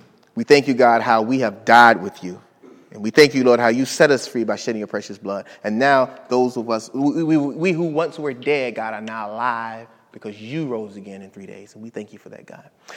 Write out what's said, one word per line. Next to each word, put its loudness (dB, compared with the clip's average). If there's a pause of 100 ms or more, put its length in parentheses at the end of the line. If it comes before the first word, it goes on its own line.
(340)
We -6
thank 6
you, 0
God, 4
how 2
we -2
have -4
died 8
with -12
you. -12 (540)
And -14
we -4
thank 4
you, 0
Lord, 4
how 2
you 0
set 2
us -2
free -4
by -4
shedding -8
your -8
precious -10
blood. -10 (180)
And -4
now 2 (140)
those 0
of -8
us, -6
we, -2
we, 2
we -2
who -2
once -6
were -6
dead, -4
God, -8
are -10
now -10
alive -6 (240)
because -16
you -8
rose -10
again -18
in -20
three -20
days. -20
And -20
we -18
thank -16
you -20
for -20
that, -20
God. -20 (260)